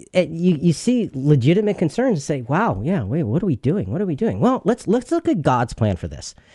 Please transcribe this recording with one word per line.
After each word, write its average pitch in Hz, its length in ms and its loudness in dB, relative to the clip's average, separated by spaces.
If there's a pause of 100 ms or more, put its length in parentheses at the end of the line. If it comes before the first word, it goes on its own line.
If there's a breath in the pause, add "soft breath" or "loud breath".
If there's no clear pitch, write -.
(140)
and 165 200 0
you, 170 240 2
you 170 140 4
see 233 400 0
legitimate 147 640 2
concerns 226 380 0
and 143 80 -2
say, 143 200 -4
"Wow, 143 400 -2
yeah, 151 220 -2
wait, 139 200 -2
what 120 180 0
are 214 40 -2
we 151 100 0
doing? 117 340 -2
What 147 100 -2
are 208 60 -2
we 175 80 -2
doing?" 135 260 -2
Well, 240 240 2
let's, - 240 -2
let's 240 220 0
look 330 180 -2
at 240 140 0
God's 123 320 0
plan 104 220 0
for - 120 -8
this. 69 260 -14 (200 soft breath)